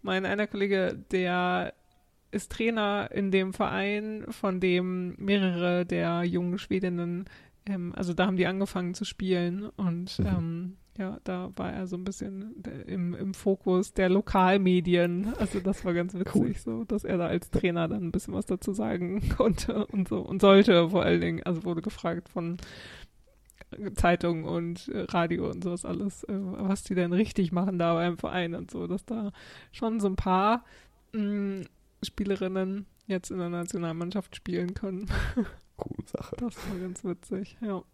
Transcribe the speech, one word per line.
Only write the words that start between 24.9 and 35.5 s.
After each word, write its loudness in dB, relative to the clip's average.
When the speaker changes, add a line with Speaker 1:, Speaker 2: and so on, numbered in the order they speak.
Speaker 1:
Radio 0
und -6
sowas -4
alles, -4
äh, -6
was -2
die -4
denn 2
richtig 2
machen 0
da 4
beim 2
Verein -4
und -8
so, -8
dass -4
da -4
schon -2
so 2
ein 2
paar, 2
mm, -2
Spielerinnen -2
jetzt -4
in -6
der -4
Nationalmannschaft -4
spielen -4
können. -6
<laughs> -18